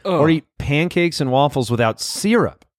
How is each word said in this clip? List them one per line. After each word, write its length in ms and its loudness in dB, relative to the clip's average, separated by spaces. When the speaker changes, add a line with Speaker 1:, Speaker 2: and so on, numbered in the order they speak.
Speaker 1:
Ugh. 80 -2
Speaker 2:
or 180 4
eat 140 0
pancakes 640 -2
and 100 -2
waffles 400 0
without 300 0
syrup? 640 -2